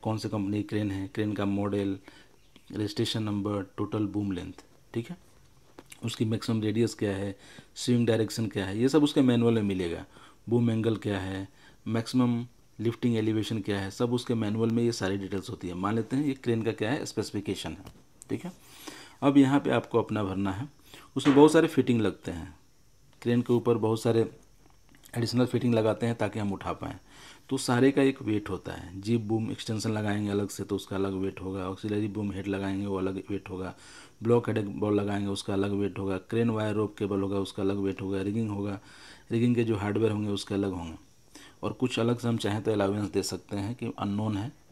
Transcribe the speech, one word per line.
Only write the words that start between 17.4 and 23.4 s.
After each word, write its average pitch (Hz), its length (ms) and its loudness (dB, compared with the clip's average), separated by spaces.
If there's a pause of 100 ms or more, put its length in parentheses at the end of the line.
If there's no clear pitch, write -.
है, - 200 -16 (380)
ठीक 113 140 -6
है। 180 80 -10 (720)
अब 139 160 4
यहाँ 139 220 8
पे 135 120 0
आपको 117 260 2
अपना 107 260 0
भरना 95 280 -2
है। 120 160 -6 (480)
उसमें 135 200 4
बहुत 151 160 12
सारे 160 160 6
फिटिंग 120 320 4
लगते 95 300 -2
हैं, 82 240 -10 (680)
क्रेन 120 200 2